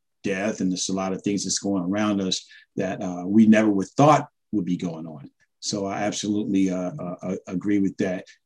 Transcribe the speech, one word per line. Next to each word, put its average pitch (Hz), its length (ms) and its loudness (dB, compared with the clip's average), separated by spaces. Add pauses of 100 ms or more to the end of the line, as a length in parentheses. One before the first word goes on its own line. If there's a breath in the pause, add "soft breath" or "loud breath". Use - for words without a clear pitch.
(240)
death, 101 380 -2
and 92 100 0
there's 90 180 -4
a 95 40 -2
lot 95 200 -2
of 90 80 -6
things 101 220 0
that's 92 160 -2
going 98 240 -2
around 104 380 0
us 92 240 -4 (300 soft breath)
that, 95 260 -4
uh, 90 240 -6
we 107 220 6
never 107 220 6
would 95 180 0 (100)
thought 143 300 6 (240)
would 101 140 -2
be 90 120 0
going 82 300 -8
on. 71 220 -18 (300)
So 101 280 -6
I 98 160 -4
absolutely, 101 640 0
uh, 90 300 -4
uh, 90 220 -8
uh, 92 140 -6 (120)
agree 98 320 0
with 95 180 0
that. 92 280 -4 (200 soft breath)